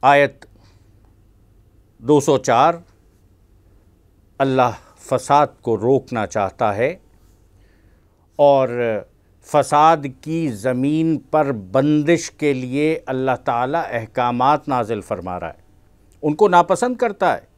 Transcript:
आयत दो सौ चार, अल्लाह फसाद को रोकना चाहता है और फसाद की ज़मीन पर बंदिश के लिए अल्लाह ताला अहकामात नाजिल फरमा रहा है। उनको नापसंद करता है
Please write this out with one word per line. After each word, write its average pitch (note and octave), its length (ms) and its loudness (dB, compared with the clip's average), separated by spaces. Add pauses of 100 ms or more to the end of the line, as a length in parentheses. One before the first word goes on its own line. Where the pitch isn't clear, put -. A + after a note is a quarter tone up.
आयत C#3 420 2 (1500)
दो C#3+ 220 4
सौ C#3 180 2
चार, D3 440 2 (1600)
अल्लाह C3 380 0 (240)
फसाद C#3+ 640 0
को A#2 140 -2
रोकना A#2+ 500 -2
चाहता G#2 460 -2
है C3+ 260 -4 (1400)
और B2 680 2 (400)
फसाद D3 600 2 (100)
की D#3+ 340 -6
ज़मीन C3+ 680 -2 (140)
पर D3+ 200 0
बंदिश C#3+ 800 0
के D3 220 -2
लिए C3 420 -2 (120)
अल्लाह C3 300 -2
ताला B2+ 440 -4
अहकामात A#2+ 880 -2
नाजिल A2+ 340 -4
फरमा F2+ 340 -8
रहा E2+ 120 -10
है। - 140 -20 (600)
उनको D3+ 260 2
नापसंद F3+ 500 2
करता G3 340 -2
है - 140 -8 (100)